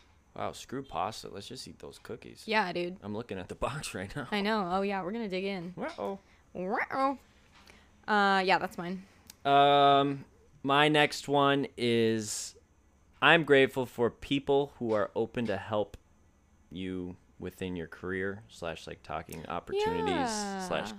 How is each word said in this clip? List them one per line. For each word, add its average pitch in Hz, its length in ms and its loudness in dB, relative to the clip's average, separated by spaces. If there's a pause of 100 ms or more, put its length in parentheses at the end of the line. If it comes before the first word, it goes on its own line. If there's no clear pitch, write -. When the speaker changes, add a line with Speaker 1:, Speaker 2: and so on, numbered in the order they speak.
(360)
Speaker 1:
Wow, 104 180 -8
screw 135 300 -12
pasta. 92 460 -6
Let's 101 180 -14
just - 200 -14
eat 82 120 -18
those - 220 -16
cookies. - 440 -16
Speaker 2:
Yeah, 214 260 -2
dude. 175 320 -6
Speaker 1:
I'm 101 120 -8
looking 104 240 -8
at 90 100 -10
the 90 60 -12
<laughs> 117 120 -4
box 135 260 -8
right 95 220 -8
now. 143 160 -10
Speaker 2:
I 208 100 -2
know. 208 300 -2
Oh, 190 100 0
yeah, 196 220 -4
we're 180 80 -6
gonna 226 180 -6
dig 185 140 -4
in. 185 360 -6
Speaker 1:
Uh-oh. 202 400 -8 (360)
Speaker 2:
Uh-oh. 262 600 -2 (880)
Uh, 202 320 4
yeah, 185 180 4
that's - 200 -4
mine. 185 260 -6 (420)
Speaker 1:
Um, 139 800 6 (380)
my 143 240 6
next 147 400 2
one 139 400 4 (100)
is 113 800 0 (640)
I'm 156 220 8
grateful 135 420 6
for 117 240 0
people 139 720 0
who 113 140 -2
are 104 220 0
open 113 320 -2
to 95 100 -2
help 104 400 -4 (760)
you 92 440 -8 (240)
within 90 360 -8
your 82 120 -8
career 95 640 -6
slash, 82 380 -10
like, 80 160 -14
talking 80 440 -10
opportunities 427 600 -4
Speaker 2:
Yeah. 214 600 -4
Speaker 1:
slash 87 320 -4